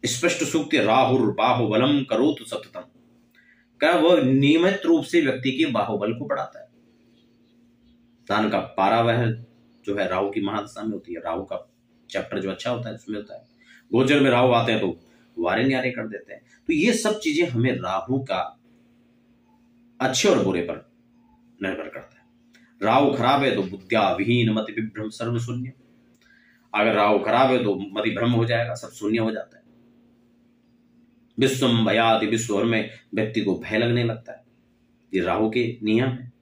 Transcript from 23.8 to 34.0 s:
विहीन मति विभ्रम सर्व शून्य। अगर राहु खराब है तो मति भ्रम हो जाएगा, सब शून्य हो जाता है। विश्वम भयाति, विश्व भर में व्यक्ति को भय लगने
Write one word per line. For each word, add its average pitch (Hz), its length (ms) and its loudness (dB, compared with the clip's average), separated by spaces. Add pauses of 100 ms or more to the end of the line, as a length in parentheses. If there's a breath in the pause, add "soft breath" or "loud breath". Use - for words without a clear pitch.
विहीन 113 400 2
मति 110 280 -4
विभ्रम 107 280 -8
सर्व 117 300 -4
शून्य। 123 340 -8 (1000 soft breath)
अगर 107 180 2
राहु 104 260 4
खराब 120 320 4
है 123 120 2
तो 101 120 0
मति 101 340 -4
भ्रम 110 220 0
हो 117 140 2
जाएगा, 117 280 -2
सब - 160 -12
शून्य 110 280 -2
हो 110 140 0
जाता - 260 -10
है। - 40 -20 (1800)
विश्वम 127 460 2
भयाति, 110 400 4
विश्व 110 320 -2
भर 104 60 0
में 110 260 0 (240 loud breath)
व्यक्ति 110 280 -2
को 87 180 -2
भय 104 180 -4
लगने 120 260 0